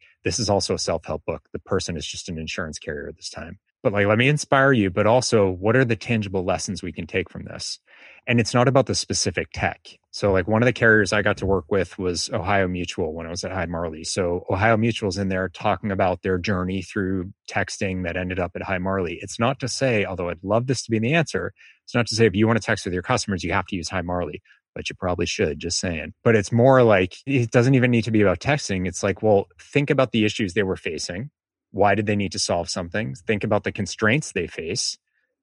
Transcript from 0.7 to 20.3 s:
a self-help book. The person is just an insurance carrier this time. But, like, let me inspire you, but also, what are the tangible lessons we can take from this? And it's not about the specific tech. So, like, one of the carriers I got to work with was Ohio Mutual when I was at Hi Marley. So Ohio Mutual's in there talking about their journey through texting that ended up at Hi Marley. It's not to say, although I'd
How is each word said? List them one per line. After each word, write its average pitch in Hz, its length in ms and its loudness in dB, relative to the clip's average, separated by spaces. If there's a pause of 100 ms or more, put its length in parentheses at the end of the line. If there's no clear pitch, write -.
a 87 60 -2
self-help 80 460 -4
book. 78 260 -8
The - 80 -10
person 92 380 -4
is 71 100 -8
just - 220 -12
an 82 80 -8
insurance 80 420 -8
carrier 73 320 -10
this - 180 -16
time. - 300 -14 (240)
But, 113 100 0
like, 101 140 4
let 107 120 4
me 127 100 4
inspire 139 420 4
you, 101 200 4
but 104 160 2
also, 110 420 4
what 95 260 0
are 131 80 6
the 117 120 0
tangible 98 500 -2
lessons 92 380 -2
we 87 100 -6
can 82 140 -10
take 95 220 -4
from - 160 -14
this? - 340 -12 (480)
And 120 120 2
it's - 140 0
not 123 140 4
about 135 180 4
the 104 80 -2
specific 92 580 -2
tech. - 460 -6 (140)
So, 101 200 0
like, 92 160 2
one 107 140 2
of 123 60 4
the 123 40 4
carriers 110 400 4
I 104 120 2
got 101 140 2
to 95 100 -4
work 95 220 2
with 95 280 0
was 90 340 -2
Ohio 98 360 0
Mutual 90 440 -4
when 82 140 -10
I 82 60 -10
was 85 120 -8
at 90 80 -8
Hi 92 140 -4
Marley. 82 380 -6
So 87 480 -2
Ohio 110 260 4
Mutual's 107 400 -2
in 98 120 -2
there 92 200 -2
talking 101 420 -2
about 92 300 0
their 92 160 0
journey 92 460 -2
through 95 500 -4 (160)
texting 95 540 -4
that 85 120 -4
ended 90 240 -4
up 87 160 -2
at 92 60 -8
Hi 95 160 -4
Marley. 92 420 -2
It's - 200 -10
not 127 220 0
to 131 60 -4
say, 117 380 0
although 90 240 -4
I'd 85 140 -8